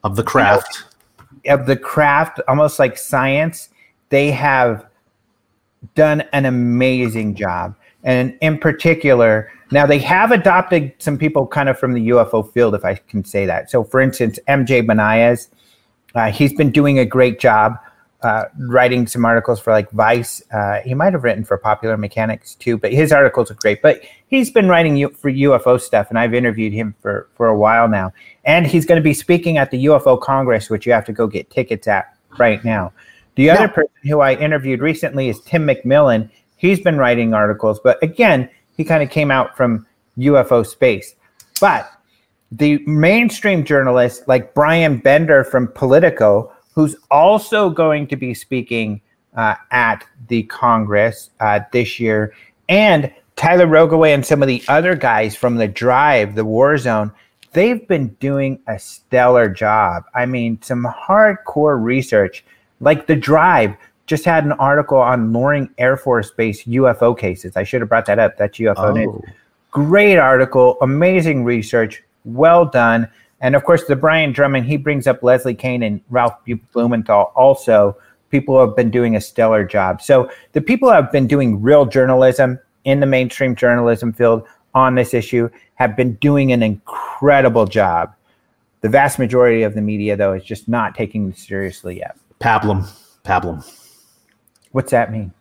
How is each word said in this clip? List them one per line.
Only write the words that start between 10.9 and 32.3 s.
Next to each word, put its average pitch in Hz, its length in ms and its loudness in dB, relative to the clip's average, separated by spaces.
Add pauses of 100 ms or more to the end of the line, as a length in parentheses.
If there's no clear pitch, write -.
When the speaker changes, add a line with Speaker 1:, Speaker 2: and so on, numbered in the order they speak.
Speaker 2:
some 143 180 -4
people 147 300 -2
kind 139 220 -2
of 127 100 -2
from 127 140 -2
the 120 100 -2
U 120 160 2
F 113 140 0
O 110 100 0
field, 110 320 0
if 95 100 -8
I 95 100 -4
can - 300 -8
say 98 220 -4
that. - 240 -6
So 120 120 0
for 131 160 -2
instance, 127 480 -2
M 139 180 0
J 123 180 2
Bonillas, 110 640 2 (640)
uh, 113 160 -2
he's 139 240 0
been 147 180 0
doing 143 280 2
a 123 60 2
great 123 340 0
job, 110 380 2 (440)
uh, 110 240 -2 (140)
writing 123 480 0
some 120 160 -4
articles 117 380 0
for, 117 100 -2
like, 107 200 2
Vice. 113 600 -2
Uh, 104 300 -4
he 127 120 -8
might 170 200 0
have 143 100 -4
written 110 220 -2
for 98 120 -4
Popular 110 380 -2
Mechanics 110 600 -6
too, 117 220 -4
but 104 140 -4
his 143 220 2
articles 135 360 2
are 107 60 -16
great. 107 260 -2
But 151 200 2 (260)
he's 262 240 -2
been 208 160 2
writing 165 300 2
U-, 143 120 -2
for - 200 -6
U 135 260 2
F 120 120 -2
O 127 100 4
stuff, 107 320 -2
and 117 100 -4
I've 117 140 0
interviewed 113 400 -2
him 107 280 -6
for, 101 340 -8
for 117 120 0
a 110 100 2
while 113 300 4
now. 95 240 -2 (340)
And 160 220 2
he's 160 180 0
gonna 165 160 2
be 147 120 2
speaking 170 440 -2
at 139 140 -2
the 131 80 -6
U 147 160 4
F 135 100 0
O 127 120 4
Congress, 127 520 -2
which 107 160 -6
you 120 60 0
have 110 140 0
to 113 80 -10
go 113 140 -2
get 101 220 -10
tickets 120 380 -6
at 101 260 -2 (240)